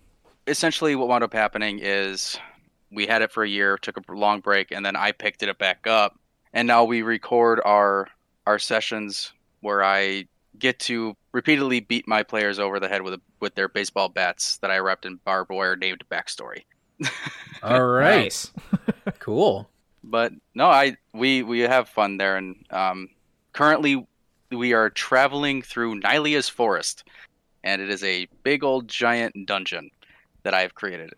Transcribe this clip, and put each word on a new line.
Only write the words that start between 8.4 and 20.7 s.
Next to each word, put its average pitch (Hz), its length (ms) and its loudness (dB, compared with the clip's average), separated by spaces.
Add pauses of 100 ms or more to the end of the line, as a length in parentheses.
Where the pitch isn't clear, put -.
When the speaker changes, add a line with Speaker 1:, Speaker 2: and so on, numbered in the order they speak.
Speaker 1:
our 104 140 2
sessions 107 760 -4 (280)
where 101 220 0
I 98 420 0 (340)
get 127 200 0
to 113 360 -6 (180)
repeatedly 135 480 0
beat 120 260 -4
my 107 160 2
players 104 360 -2
over 98 200 -4
the 95 80 -4
head 95 140 -4
with 92 120 -8
a, 90 80 -12 (180)
with 101 160 -6
their 95 140 -2
baseball 98 400 -2
bats - 480 -4
that 95 140 -4
I 95 80 0
wrapped 95 260 -4
in 92 200 -14
barbed 95 260 -4
wire 95 240 -2
named 92 340 -6
Backstory. - 540 -10 (360)
<laughs> - 640 -12
Speaker 2:
All 123 220 4
right. 131 380 4
Speaker 3:
Nice. - 340 -6
<laughs> - 40 -12 (580)
Speaker 2:
Cool. 185 500 0 (340)
Speaker 1:
But 117 280 0 (240)
no, 143 120 4
I, 139 280 6 (180)